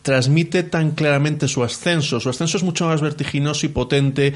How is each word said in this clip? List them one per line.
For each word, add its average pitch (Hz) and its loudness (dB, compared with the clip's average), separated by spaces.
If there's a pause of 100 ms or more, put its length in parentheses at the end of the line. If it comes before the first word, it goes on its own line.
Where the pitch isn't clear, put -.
transmite 151 2
tan 160 -2
claramente 151 0
su 123 0
ascenso. 147 -2
Su 131 -2
ascenso 165 -2
es 165 -2
mucho 180 -2
más 160 0
vertiginoso 147 -2
y 143 0
potente, 139 2